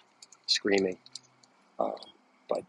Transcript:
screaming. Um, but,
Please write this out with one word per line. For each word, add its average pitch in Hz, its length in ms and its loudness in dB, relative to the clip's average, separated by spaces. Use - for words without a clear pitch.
screaming. 98 520 2
Um, 53 160 -2
but, - 200 -4